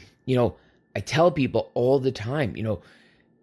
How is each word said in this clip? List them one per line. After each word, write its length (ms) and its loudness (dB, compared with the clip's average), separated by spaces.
you 100 0
know, 220 2
I 20 -6
tell 320 2
people 440 -2
all 260 2
the 100 0
time, 460 -4
you 80 -6
know, 180 -4